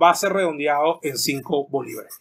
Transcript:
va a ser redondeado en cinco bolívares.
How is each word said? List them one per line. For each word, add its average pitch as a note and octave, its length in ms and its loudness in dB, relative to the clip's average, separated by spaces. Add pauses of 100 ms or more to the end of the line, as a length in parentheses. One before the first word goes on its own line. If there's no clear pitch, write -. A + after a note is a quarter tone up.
va E3+ 80 8
a E3 60 4
ser G3 180 -2
redondeado D3+ 680 0
en C3+ 140 -6
cinco C#3 520 -2
bolívares. - 520 -8